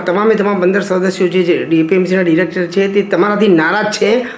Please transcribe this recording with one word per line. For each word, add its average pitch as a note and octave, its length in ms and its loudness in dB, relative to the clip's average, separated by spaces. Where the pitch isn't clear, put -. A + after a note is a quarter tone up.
તમામે G#3 300 0
તમામ G3 260 -2
પંદર F#3+ 200 2
સદસ્યો F#3 460 -2
જે F3+ 160 0
છે, D3 220 0
ડી D#3+ 180 2
પી E3+ 120 0
એમ F#3 100 2
સીના F#3 160 0
ડિરેક્ટર E3+ 440 0
છે, G3 280 -2
તે G3+ 80 2
તમારાથી G3+ 460 0
નારાજ F#3+ 440 2
છે A3 360 0